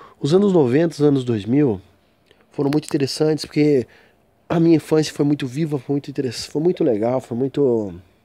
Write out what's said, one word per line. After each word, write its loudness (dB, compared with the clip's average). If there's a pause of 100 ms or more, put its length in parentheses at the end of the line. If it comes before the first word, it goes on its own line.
(200)
Os -2
anos 2
noventa, 2
os -4
anos 2
dois -2
mil 0 (680)
foram -4
muito -2
interessantes, -2
porque 0 (600)
a 0
minha 6
infância 0
foi 0
muito -2
viva, -4
foi -6
muito -6
interess-, -6
foi -4
muito 0
legal, 0
foi -10
muito. 0 (320)